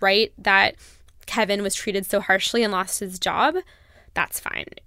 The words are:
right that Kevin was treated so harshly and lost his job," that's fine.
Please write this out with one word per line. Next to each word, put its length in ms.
right 380
that 380
Kevin 360
was 120
treated 300
so 160
harshly 420
and 100
lost 280
his 180
job," 380
that's 240
fine. 280